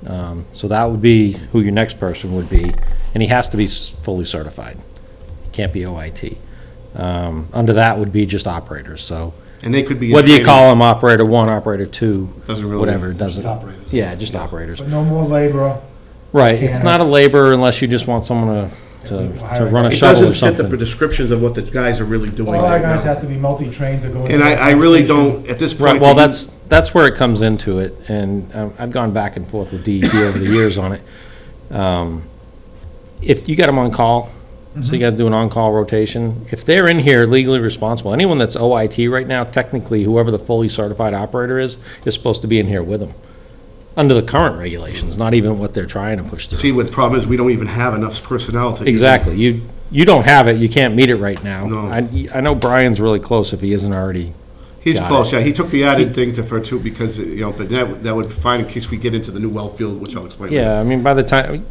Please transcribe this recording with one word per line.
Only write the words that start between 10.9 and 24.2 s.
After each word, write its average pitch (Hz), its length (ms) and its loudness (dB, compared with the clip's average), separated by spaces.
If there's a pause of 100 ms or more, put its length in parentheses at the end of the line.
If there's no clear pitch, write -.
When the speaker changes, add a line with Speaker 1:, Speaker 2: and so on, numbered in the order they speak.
Speaker 1:
one, 110 240 4
operator 101 380 -2
two, 98 420 -2 (160)
Speaker 2:
Doesn't 110 220 -6
really 104 120 -4
Speaker 1:
whatever, 101 280 -2
it 90 100 -6
Speaker 3:
Just - 20 -10
Speaker 1:
doesn't. 98 280 -6
Speaker 3:
operators. - 440 -10
Speaker 1:
Yeah, 101 220 -2
just 110 220 -10
Speaker 4:
Yeah. 87 80 -6
Speaker 1:
operators. 80 360 -10
Speaker 4:
But 139 100 -10
no 151 140 -2
more 156 220 0
laborer. 143 540 0 (540)
Speaker 1:
Right, 123 200 6
it's 113 80 0 (180)
Speaker 4:
Mechanic. - 40 0
Speaker 1:
not 170 180 4
a 170 40 4
laborer 143 480 6
unless 127 280 2
you 131 60 0
just 117 180 -2
want 117 200 -2
someone 110 440 -2
to, - 380 -20
to, 98 100 -8 (160)
Speaker 4:
We - 60 -12
hire - 200 -8
Speaker 1:
to 120 60 2
run 117 200 2
a - 20 2
Speaker 4:
a - 20 2
guy. 113 60 0
Speaker 2:
It - 20 0
Speaker 1:
shuttle 120 260 6
or - 40 6
Speaker 2:
doesn't 110 220 2
fit 98 80 -2
the - 60 0
Speaker 1:
something. 107 160 -4
Speaker 2:
descriptions 123 520 -2
of 117 100 0
what 117 140 0
the 113 80 -6
guys 123 360 -2
are 110 60 -2
really 107 240 -2
doing 110 240 -4
Speaker 4:
All 101 120 0
our 175 80 2
Speaker 2:
right 170 100 2
Speaker 4:
guys 160 220 -2
Speaker 2:
now. 147 80 0
Speaker 4:
have 139 80 -6
to 147 60 -8
be 135 100 -6
multi-trained 139 680 -4
to 127 60 -6
go - 160 -6